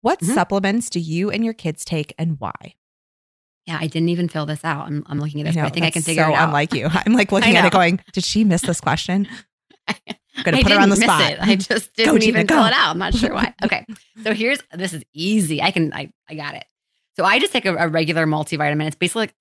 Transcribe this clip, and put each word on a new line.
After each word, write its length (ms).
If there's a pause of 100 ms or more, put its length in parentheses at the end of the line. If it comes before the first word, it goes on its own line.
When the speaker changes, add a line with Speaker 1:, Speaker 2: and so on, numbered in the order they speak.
Speaker 1:
What 180
Speaker 2:
Mm-hmm. 140
Speaker 1:
supplements 560
do 100
you 320
and 140
your 80
kids 320
take 320
and 200
why? 380 (880)
Speaker 2:
Yeah, 140
I 80
didn't 220
even 180
fill 180
this 200
out. 220
I'm, 200
I'm 140
looking 180
at 80
this, 80
Speaker 1:
I 60
Speaker 2:
but 40
I 40
Speaker 1:
know, 40
Speaker 2:
think 120
I 60
can 100
Speaker 1:
that's 40
Speaker 2:
figure 200
Speaker 1:
so 60
Speaker 2:
it 40
out. 140
Speaker 1:
unlike 240
you. 160
<laughs> 20
I'm, 220
like, 180
looking 240
Speaker 2:
I 40
Speaker 1:
at 60
it 20
Speaker 2:
know. 120
Speaker 1:
going, 220 (100)
"Did 140
she 180
miss 180
this 200
question?" 460 (600)
Speaker 2:
<laughs> 0 (560)
Speaker 1:
Gonna 140
Speaker 2:
I 60
Speaker 1:
put 80
her 80
on 100
the 60
Speaker 2:
didn't 120
miss 100
Speaker 1:
spot. 140
Speaker 2:
it. 100
I 140
just 400
Speaker 1:
Go, 100
Speaker 2:
didn't 160
Speaker 1:
Gina, 60 (120)
Speaker 2:
even 60
Speaker 1:
go. 100
Speaker 2:
fill 100
it 80
out. 180
I'm 80
not 160
sure 180
why. 240
Speaker 1:
<laughs> 60
Speaker 2:
Okay. 220 (380)
So 100
here's, 260 (140)
this 200
is 100 (100)
easy. 480
I 100
can, 220
I, 180 (180)
I 60
got 200
it. 100 (500)
So 100
I 140
just 140
take 120
a, 100
a 120
regular 400
multivitamin. 580
It's 100
basically 280
like, 180